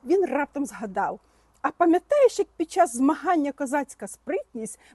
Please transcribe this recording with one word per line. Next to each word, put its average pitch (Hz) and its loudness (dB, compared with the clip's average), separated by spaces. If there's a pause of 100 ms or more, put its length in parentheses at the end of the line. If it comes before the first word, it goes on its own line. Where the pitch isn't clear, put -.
він 339 2
раптом 285 -2
згадав: 196 -6 (420)
«А 294 -2
пам'ятаєш, 370 4
як 403 -2 (100)
під 320 -4
час 349 2
змагання 285 0
«Козацька 269 -6
спритність» - -8 (160)